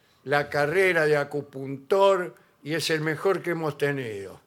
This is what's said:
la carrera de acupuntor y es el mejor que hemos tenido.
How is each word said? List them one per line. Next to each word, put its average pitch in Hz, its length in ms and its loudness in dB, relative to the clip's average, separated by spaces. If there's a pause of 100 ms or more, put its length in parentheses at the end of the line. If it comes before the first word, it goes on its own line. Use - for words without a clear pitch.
(240)
la 143 240 0
carrera 165 560 2
de 151 140 4
acupuntor 147 1160 0 (280)
y 143 100 -6
es 156 160 -2
el 160 140 0
mejor 160 400 0
que 175 80 -4
hemos 160 260 -4
tenido. 117 720 -4